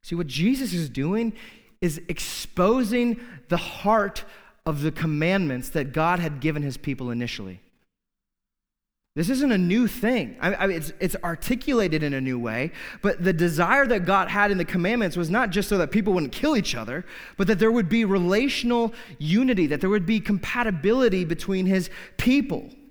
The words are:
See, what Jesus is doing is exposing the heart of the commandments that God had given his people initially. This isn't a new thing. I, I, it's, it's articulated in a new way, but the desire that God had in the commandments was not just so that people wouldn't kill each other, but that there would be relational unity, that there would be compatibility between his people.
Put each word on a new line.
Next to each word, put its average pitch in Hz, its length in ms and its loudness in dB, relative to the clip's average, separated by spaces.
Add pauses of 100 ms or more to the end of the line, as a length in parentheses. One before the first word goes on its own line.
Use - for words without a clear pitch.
See, - 120 -8
what 165 120 -2
Jesus 190 480 0
is 160 160 -2
doing 196 420 -2 (480)
is 165 280 -2
exposing 233 1120 0 (280)
the 175 80 2
heart 202 680 0 (420)
of 147 160 -2
the 151 100 0
commandments 156 760 0
that 135 240 -4
God 165 240 2
had 151 220 -4
given 151 220 0
his 131 140 -4
people 131 340 -6
initially. 117 500 -6 (1600)
This 165 120 0
isn't 269 220 2
a 202 80 4
new 196 300 4
thing. 208 520 -2
I, 185 140 0
I, 196 140 0
it's, 165 320 -4
it's 185 240 -2
articulated 175 800 0
in 143 100 -2
a 131 60 -2
new 131 180 -2
way, 120 320 -2 (320)
but 190 200 0
the 190 100 2
desire 175 560 2
that 196 180 2
God 190 220 2
had 202 240 2
in 190 40 2
the 175 80 0
commandments 185 520 0
was 170 120 -2
not 214 220 0
just 190 180 0
so 208 100 2
that 160 120 0
people 208 240 2
wouldn't 151 180 0
kill 294 240 2
each 156 200 0
other, 120 280 -8 (320)
but 185 120 2
that 214 100 2
there 220 140 6
would 226 160 2
be 226 160 4
relational 226 880 2 (240)
unity, 185 480 2
that 143 140 0
there 190 100 2
would 202 160 2
be 220 140 2
compatibility 202 1040 2
between 185 420 -2
his 190 240 2 (280)
people. - 520 2 (200)